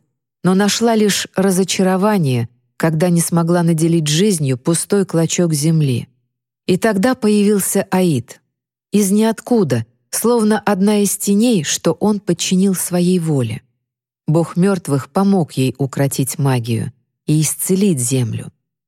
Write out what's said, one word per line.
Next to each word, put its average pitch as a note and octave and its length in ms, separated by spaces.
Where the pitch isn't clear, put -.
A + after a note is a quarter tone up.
но F#3 100
нашла G#3 400
лишь G#3+ 420
разочарование, F#3 1120
когда D#3+ 320
не E3+ 120
смогла E3+ 420
наделить E3 440
жизнью D#3 500
пустой F3 480
клочок E3 480
земли. D3 540
И F3+ 120
тогда A3 380
появился G#3 760
Аид. F3 500
Из G3+ 200
ниоткуда, G#3 720
словно A3 500
одна G3+ 400
из G3+ 180
теней, G3+ 460
что - 300
он G#3 260
подчинил F#3 560
своей F3+ 440
воле. C#3 420
Бог D#3+ 280
мёртвых F3 540
помог G3 440
ей C3 240
укротить C3+ 600
магию B2 520
и D#3 160
исцелить F#3 580
землю. A#2+ 520